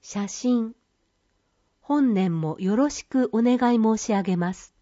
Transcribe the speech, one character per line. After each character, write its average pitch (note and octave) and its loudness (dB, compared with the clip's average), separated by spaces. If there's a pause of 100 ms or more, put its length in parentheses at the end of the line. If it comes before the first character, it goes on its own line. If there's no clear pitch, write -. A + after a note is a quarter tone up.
写 G3+ -8
真。 A#3+ -2 (1040)
本 C#4 2
年 F3+ 0
も D#3 -6
よ F#3+ 0
ろ C#4+ 2
し - -14
く B3+ 0
お A3+ 0
願 B3 4 (200)
い A3+ 2
申 A3 2
し - -4
上 G3 0
げ F#3 0
ま F3 -2
す。 - -20